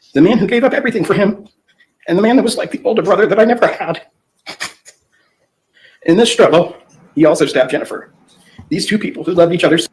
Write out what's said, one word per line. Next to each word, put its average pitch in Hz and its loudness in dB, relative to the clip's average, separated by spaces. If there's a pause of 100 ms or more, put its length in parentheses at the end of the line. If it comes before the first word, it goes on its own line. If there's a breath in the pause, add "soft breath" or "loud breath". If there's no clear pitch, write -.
(120)
The 139 2
man 196 4
who 190 0
gave 233 0
up 254 2
everything 233 -2
for 196 -2
him, 202 -2 (600)
and 170 -2
the 190 2
man 220 2
that 240 2
was 226 -2
like 185 -8
the - -10
older 220 -2
brother 190 0
that 208 0
I 226 6
never 233 0
had. 165 -6 (2000 soft breath)
In 165 2
this 226 2
struggle, 165 2 (400)
he 151 2
also 151 4
stabbed 131 -2
Jennifer. - -8 (560 soft breath)
These 170 -4
two 208 -2
people - -6
who 160 -6
loved 170 4
each 175 -2
other. 160 2 (160)